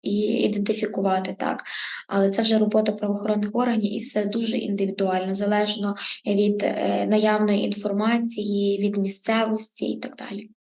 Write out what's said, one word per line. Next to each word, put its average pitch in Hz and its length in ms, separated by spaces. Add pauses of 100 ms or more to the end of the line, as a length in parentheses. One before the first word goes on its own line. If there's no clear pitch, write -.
і 208 180
ідентифікувати, 202 1200
так. - 240 (440)
Але 196 220
це 196 120
вже 220 160
робота 214 340
правоохоронних 208 640
органів, 220 420
і - 40
все - 260
дуже 220 320
індивідуально, 190 800
залежно 202 600 (300)
від, 208 380
е, 202 460
наявної 214 540
інформації, 202 1120
від 202 200
місцевості 220 880
і - 140
так - 160
далі. 214 340 (120)